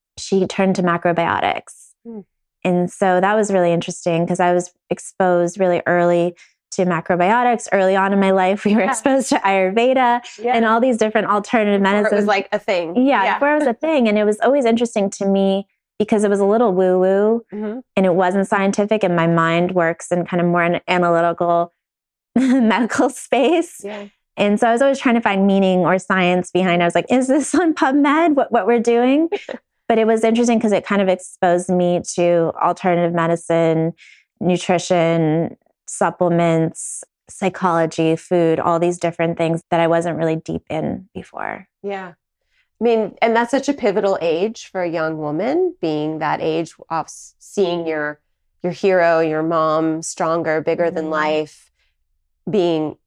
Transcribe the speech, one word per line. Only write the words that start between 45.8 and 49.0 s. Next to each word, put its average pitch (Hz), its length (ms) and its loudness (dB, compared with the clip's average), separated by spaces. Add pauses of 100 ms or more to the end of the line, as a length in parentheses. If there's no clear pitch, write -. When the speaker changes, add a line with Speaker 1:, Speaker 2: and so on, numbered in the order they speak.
Speaker 2:
being 156 380 -4
that 151 240 -4
age 160 320 -4 (160)
of 160 160 -6
s-, - 320 -20
seeing 175 480 -4
your, 151 340 -6 (420)
your 175 100 -4
hero, 170 480 2